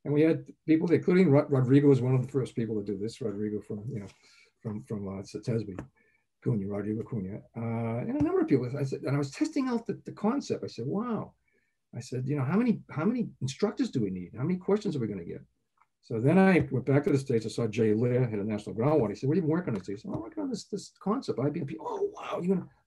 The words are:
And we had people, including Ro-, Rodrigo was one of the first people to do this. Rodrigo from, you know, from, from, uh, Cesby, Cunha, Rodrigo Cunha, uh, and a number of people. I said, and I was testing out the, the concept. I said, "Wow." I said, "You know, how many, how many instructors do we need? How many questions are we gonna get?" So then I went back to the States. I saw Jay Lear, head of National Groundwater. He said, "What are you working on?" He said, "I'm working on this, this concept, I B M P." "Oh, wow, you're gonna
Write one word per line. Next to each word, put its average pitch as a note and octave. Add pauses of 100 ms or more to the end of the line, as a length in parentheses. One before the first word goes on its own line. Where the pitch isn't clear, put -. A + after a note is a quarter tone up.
And C#3+
we D3
had D#3+ (220)
people, D#3+
including F3+
Ro-, D3
Rodrigo C#3
was C3
one C3
of B2+
the -
first C3
people A2+
to G2+
do G2+
this. G#2+
Rodrigo G#2
from, G#2+
you A2+
know, G2 (560)
from, G#2+
from, G2+
uh, G2
Cesby, G#2+ (680)
Cunha, G#2
Rodrigo G#2
Cunha, G2 (160)
uh, A2+
and C4
a -
number F4+
of D#4+
people. B2
I C#3
said, -
and C3+
I C#3+
was C#3
testing D4+
out A#3
the, -
the -
concept. A#3
I -
said, A#2
"Wow." F#3+ (640)
I B2
said, B2+
"You D3
know, C3+
how D#3
many, A#3 (100)
how D3+
many A3 (120)
instructors G#3
do C3
we G2
need? F2+
How A2+
many F3+
questions G3
are C#3
we A2+
gonna G2
get?" - (600)
So A#2
then D3+
I F#3
went B2+
back C#3+
to G3+
the C#3
States. A#2
I -
saw A#2
Jay G#2+
Lear, B2
head G#2+
of G2
National G#2
Groundwater. B2+
He G2
said, C3
"What D#3+
are -
you D#3+
working D#3
on?" F#2+
He -
said, -
"I'm D#4
working D#4+
on C#4
this, A3+
this -
concept, -
I C3
B E3+
M C3+
P." -
"Oh, -
wow, -
you're F#3
gonna F3 (180)